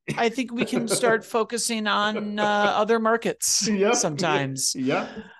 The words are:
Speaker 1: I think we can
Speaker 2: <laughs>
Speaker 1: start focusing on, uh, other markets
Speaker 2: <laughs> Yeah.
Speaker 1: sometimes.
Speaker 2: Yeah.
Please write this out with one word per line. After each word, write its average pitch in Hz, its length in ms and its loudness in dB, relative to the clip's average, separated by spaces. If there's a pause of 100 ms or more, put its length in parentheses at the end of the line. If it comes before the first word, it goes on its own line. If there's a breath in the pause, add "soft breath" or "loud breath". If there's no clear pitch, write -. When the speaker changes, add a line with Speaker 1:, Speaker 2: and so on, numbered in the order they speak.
(160)
Speaker 1:
I 233 140 2
think 233 220 -4
we 240 120 -2
can 233 240 -2
Speaker 2:
<laughs> - 0 -
Speaker 1:
start 226 360 2
focusing 220 640 -2
on, 208 520 -2
uh, 214 40 0
other 208 560 2
markets 220 720 0
Speaker 2:
<laughs> 220 40 0
Yeah. 202 200 2
Speaker 1:
sometimes. 147 840 0
Speaker 2:
Yeah. 143 320 -2 (340 loud breath)